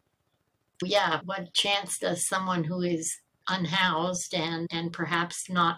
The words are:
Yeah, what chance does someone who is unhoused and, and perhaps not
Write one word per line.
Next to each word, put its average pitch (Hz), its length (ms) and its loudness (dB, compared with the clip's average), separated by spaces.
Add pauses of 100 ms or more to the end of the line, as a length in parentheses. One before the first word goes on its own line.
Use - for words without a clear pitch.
(840)
Yeah, 180 400 4
what 185 300 -6
chance 202 460 0
does 175 280 0
someone 185 380 0
who 180 160 -2
is 170 400 -2 (260)
unhoused 180 840 0
and, 165 380 -2
and 170 200 -2
perhaps 170 600 -2
not 170 260 2